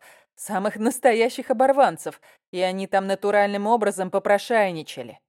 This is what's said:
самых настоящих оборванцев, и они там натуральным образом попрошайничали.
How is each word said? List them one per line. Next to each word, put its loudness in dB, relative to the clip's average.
самых -4
настоящих 0
оборванцев, 2
и -8
они -2
там 0
натуральным 0
образом 0
попрошайничали. -2